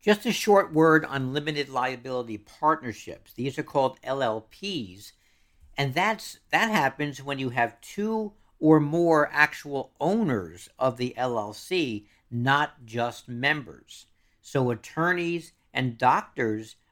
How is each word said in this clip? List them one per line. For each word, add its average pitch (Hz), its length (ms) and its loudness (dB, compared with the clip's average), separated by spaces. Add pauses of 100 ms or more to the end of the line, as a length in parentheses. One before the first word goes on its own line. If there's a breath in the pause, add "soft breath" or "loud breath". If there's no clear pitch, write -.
Just 208 240 2
a 226 60 0
short 196 400 4
word 156 320 6
on 135 280 -4
limited 147 360 -4
liability 127 680 -6
partnerships. - 960 -4
These 131 260 -6
are 151 40 -6
called 135 420 0
L 135 180 -4
L 113 280 -2
Ps, 113 600 -12 (680)
and 139 160 -2
that's, 202 440 -2 (120)
that 208 200 2
happens 143 520 0
when 139 160 -6
you 131 120 -4
have 120 300 -2
two 214 520 -6 (280)
or 156 180 8
more 156 540 4
actual 143 680 0
owners 139 680 -2 (100)
of 127 200 0
the 123 180 -4
L 120 220 -2
L 104 140 -6
C, 127 540 -4 (240 soft breath)
not 135 540 0
just 117 440 -6
members. 123 800 -4 (380)
So 127 280 0
attorneys 170 800 -4 (200)
and 123 240 -2
doctors 123 760 0 (180)